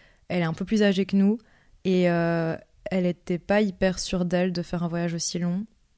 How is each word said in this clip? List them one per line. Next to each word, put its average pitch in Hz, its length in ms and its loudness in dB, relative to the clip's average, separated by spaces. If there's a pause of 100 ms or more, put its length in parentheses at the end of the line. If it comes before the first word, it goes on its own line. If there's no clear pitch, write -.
(280)
Elle 175 140 -2
est 165 40 0
un 160 60 -4
peu 185 120 -8
plus 208 200 0
âgée 196 220 2
que 190 100 0
nous 202 220 4 (460)
et, 185 260 2
euh, 170 460 0 (320)
elle 185 180 0
était 175 320 -2
pas 208 240 2
hyper 185 360 0
sûre 180 260 -2
d'elle 180 280 0
de 170 100 -4
faire 170 220 -4
un 170 40 -2
voyage 170 260 -2
aussi 170 260 -6
long 180 260 -2 (320)